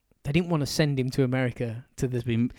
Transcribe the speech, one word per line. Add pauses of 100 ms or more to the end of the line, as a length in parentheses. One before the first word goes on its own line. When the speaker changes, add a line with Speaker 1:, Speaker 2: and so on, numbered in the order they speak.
(240)
Speaker 1:
they
didn't
wanna
send
him
to
America (120)
to
the
Speaker 2:
To
be, (100)